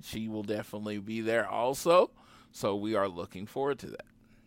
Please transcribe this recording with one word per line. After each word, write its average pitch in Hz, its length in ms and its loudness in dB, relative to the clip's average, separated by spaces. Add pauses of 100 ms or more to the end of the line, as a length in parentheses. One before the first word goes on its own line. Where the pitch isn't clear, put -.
she 110 260 -8
will 110 140 -4
definitely 104 560 -6
be 110 240 -6
there 110 260 2
also. 135 640 4 (420)
So 104 240 0
we 107 200 0
are 98 120 4
looking 92 380 -8
forward 135 340 -2
to - 120 -12
that. - 140 -14 (400)